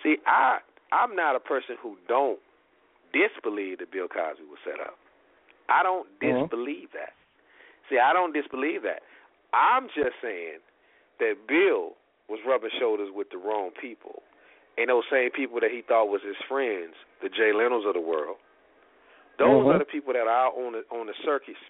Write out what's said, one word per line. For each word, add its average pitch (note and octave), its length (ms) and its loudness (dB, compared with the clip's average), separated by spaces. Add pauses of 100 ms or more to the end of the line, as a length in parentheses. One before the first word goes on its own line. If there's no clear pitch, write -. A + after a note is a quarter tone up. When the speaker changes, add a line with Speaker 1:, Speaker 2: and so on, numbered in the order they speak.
Speaker 1:
See, D#3 140 2 (100)
I, E3 320 4 (340)
I'm G#3+ 220 2
not D#3+ 220 0
a A#2+ 40 0
person B2+ 400 -4
who G#2 160 -12 (120)
don't A#2+ 300 2 (720)
disbelieve G#2 680 -2
that F2 140 -14
Bill F#2 160 -6
Cosby D#2+ 400 -6
was C#2+ 160 -20
set C#2+ 160 -10
up. - 160 -12 (720)
I D3+ 140 4
don't F#3 240 -2 (140)
Speaker 2:
Mm-hmm. B2+ 220 0
Speaker 1:
disbelieve D3 500 -6
that. - 220 -14 (760)
See, B2+ 100 2
I C3+ 140 6
don't F3 220 2
disbelieve D3 480 -4
that. F#2 200 -6 (520)
I'm A3 400 4
just C3+ 280 -2
saying E2+ 360 -10 (600)
that A2 160 0 (120)
Bill C3+ 480 2 (340)
was A2 180 -8
rubbing A#2 320 0
shoulders G#2+ 340 -2
with G2 180 -8
the F#2 80 -12
wrong G2 320 -4 (100)
people. - 420 -16 (560)
And A#2+ 100 0
those A#2+ 220 2
same B2+ 200 2
people A#2+ 300 -4
that A2 100 4
he A#2+ 120 -8
thought A2+ 240 4
was G2+ 180 -2
his G2+ 140 -10 (100)
friends, G#2+ 460 -4 (280)
the G2 60 -6
Jay G#2+ 260 2
Leno's A#2 320 2
of G2 80 0
the F2 60 0
world, E2 360 -2 (1000)
those C#3 260 8
Speaker 2:
Mm-hmm. C3+ 60 8
Speaker 1:
are - 80 6
the - 100 2
people C#3 240 -6
that A#2+ 140 2
are A#2+ 200 4
out - 80 0
on B2 180 -6
the, A2+ 100 -8 (120)
on A#2 120 -8
the G#2 80 -10 (100)
circuit C#3 300 -2 (160)